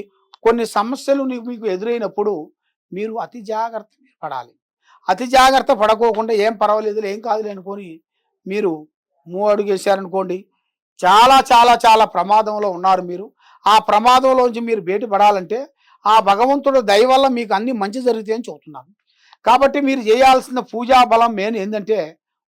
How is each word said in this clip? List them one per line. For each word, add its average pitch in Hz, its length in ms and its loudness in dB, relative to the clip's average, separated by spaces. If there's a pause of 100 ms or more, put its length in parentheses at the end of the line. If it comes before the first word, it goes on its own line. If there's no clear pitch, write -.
(420)
కొన్ని 226 240 2
సమస్యలు 262 560 -2
నీకు, 254 220 -8
మీకు 233 220 -12
ఎదురైనప్పుడు 208 680 -4 (580)
మీరు 208 220 -8
అతి 226 280 -12
జాగ్రత్త 220 500 -8 (100)
మీరు - 200 -20
పడాలి. 131 300 -12 (560)
అతి 190 180 -2
జాగ్రత్త 262 460 4
పడకోకుండా 220 600 0
"ఏం 214 200 0
పర్వాలేదులే, 214 560 -2
ఏం 208 100 -10
కాదులే" 220 300 -6
అనుకొని 196 380 -16 (580)
మీరు 196 260 -4 (540)
మూ 175 220 -10
అడుగు 208 240 0
వేశారనుకోండి, 190 680 -4 (600)
చాలా, 226 400 6
చాలా, 240 340 4
చాలా 220 300 4
ప్రమాదంలో 208 680 0
ఉన్నారు 185 320 0
మీరు. 180 240 -12 (380)
ఆ 202 140 4
ప్రమాదంలోంచి 247 840 2
మీరు 226 280 -4
బయటపడాలంటే 202 680 0 (460)
ఆ 208 160 4
భగవంతుడు 262 600 2
దయ 202 260 2
వల్ల 269 220 4
మీకు 233 260 -4
అన్ని 226 180 -4
మంచి 208 300 -6
జరుగుతాయని 226 460 -4
చెబుతున్నాను. 151 420 -20 (540)
కాబట్టి 262 360 2
మీరు 269 280 -2
చేయాల్సిన 254 520 2
పూజా 240 440 0
బలం 233 300 2
మెయిన్ 214 220 -4
ఏంటంటే, 208 420 -4 (500)